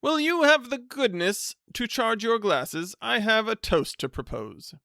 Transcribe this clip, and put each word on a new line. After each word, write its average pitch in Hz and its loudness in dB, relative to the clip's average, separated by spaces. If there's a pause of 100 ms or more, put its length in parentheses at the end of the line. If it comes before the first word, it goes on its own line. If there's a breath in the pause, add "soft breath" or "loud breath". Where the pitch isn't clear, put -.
Will 311 2
you 330 2
have 285 6
the 269 -4
goodness 214 -2 (160)
to 240 -6
charge 226 0
your 226 2
glasses? 175 -2
I 233 -2
have 220 2
a 220 -2
toast - 0
to - -4
propose. 107 -10 (100)